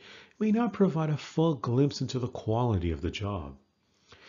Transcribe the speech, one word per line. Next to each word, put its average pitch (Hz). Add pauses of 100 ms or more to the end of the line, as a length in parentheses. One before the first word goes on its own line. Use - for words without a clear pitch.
(380)
may 214
not 233
provide 160
a 147
full 160
glimpse 127
into 127
the 120
quality 107
of 73
the 82
job. 82 (720)